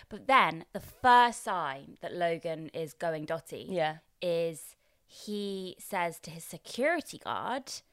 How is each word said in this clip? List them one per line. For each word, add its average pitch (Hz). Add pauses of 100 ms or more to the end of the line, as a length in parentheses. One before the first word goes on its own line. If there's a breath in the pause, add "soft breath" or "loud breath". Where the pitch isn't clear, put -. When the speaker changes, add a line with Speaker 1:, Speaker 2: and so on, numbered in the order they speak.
Speaker 1:
But -
then 175
the 190
first 240
sign 151
that -
Logan 165
is 156
going 156
dotty 147
Speaker 2:
Yeah. 156 (240)
Speaker 1:
is 165 (320)
he 196
says 175
to -
his 165
security -
guard, 208 (220)